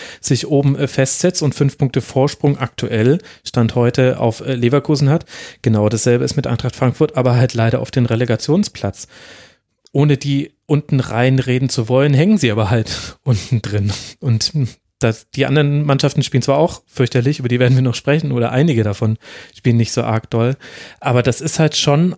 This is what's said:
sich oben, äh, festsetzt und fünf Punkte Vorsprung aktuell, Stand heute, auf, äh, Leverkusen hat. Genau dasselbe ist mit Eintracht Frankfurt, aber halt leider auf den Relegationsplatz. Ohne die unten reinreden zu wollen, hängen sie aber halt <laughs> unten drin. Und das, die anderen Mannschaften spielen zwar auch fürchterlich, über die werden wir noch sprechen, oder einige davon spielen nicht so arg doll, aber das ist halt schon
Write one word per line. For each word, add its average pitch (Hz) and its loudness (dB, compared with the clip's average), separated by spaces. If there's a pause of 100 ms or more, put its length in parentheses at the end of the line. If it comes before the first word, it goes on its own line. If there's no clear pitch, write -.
(200)
sich 135 -2
oben, 139 2
äh, 143 -2
festsetzt 135 -2
und 147 -2
fünf - -2
Punkte 131 0
Vorsprung 143 0
aktuell, 120 0 (240)
Stand 117 0
heute, 127 2
auf, 117 -2
äh, 131 -6
Leverkusen 139 2
hat. 156 2 (380)
Genau 107 2
dasselbe 120 0
ist - -4
mit 139 -2
Eintracht 123 -4
Frankfurt, 131 0
aber 123 2
halt 123 2
leider 117 0
auf 113 -8
den 123 0
Relegationsplatz. 117 -2 (840)
Ohne 143 2
die 139 -4 (100)
unten 147 0
reinreden 127 0
zu 113 -4
wollen, 139 2
hängen 185 4
sie 123 2
aber 104 0
halt - -4
<laughs> - -20
unten 113 0
drin. 101 -2 (280)
Und 117 0 (480)
das, 113 -2
die 131 -2
anderen 147 2
Mannschaften 139 2
spielen 127 0
zwar 139 2
auch 160 0
fürchterlich, 131 0
über 123 -4
die 123 0
werden 127 4
wir 127 4
noch 123 0
sprechen, 147 -2
oder 117 -2
einige 127 2
davon 110 -2 (360)
spielen 117 0
nicht 117 0
so 120 -4
arg 110 -4
doll, 120 0 (420)
aber 123 2
das 127 0
ist 156 -6
halt 156 2
schon 160 0